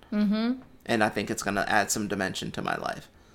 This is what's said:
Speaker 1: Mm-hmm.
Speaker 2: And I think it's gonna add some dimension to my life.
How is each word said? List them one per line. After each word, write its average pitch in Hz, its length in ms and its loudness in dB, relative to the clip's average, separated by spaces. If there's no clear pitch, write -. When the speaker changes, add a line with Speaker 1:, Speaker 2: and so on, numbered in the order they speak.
Speaker 1:
Mm-hmm. 214 420 2
Speaker 2:
And 110 180 4
I 107 40 4
think 104 220 -2
it's 107 140 -4
gonna 101 240 0
add 101 240 4
some 107 160 -2
dimension 98 420 -2
to 107 120 -8
my - 160 -2
life. - 280 -6